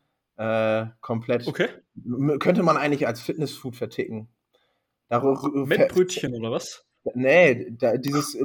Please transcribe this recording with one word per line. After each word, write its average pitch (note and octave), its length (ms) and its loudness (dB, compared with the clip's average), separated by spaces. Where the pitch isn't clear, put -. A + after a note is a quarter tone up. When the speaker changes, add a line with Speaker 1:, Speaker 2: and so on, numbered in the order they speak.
Speaker 1:
Äh, A2 500 0
komplett. A#2+ 460 -2
Speaker 2:
Okay. F#3 220 -2
Speaker 1:
M-, C3+ 440 -2
könnte F3+ 220 2
man D#3+ 160 4
eigentlich D3 300 0
als A#2 140 -4
Fitnessfood C3+ 540 -6
verticken. A2 520 -8
Darüber C#3 580 0
Speaker 2:
Mettbrötchen D#3 720 2
oder A2+ 160 -4
was? - 340 -8
Speaker 1:
Nee, C3 580 6
da, A#2 260 0
dieses, C#3+ 480 -2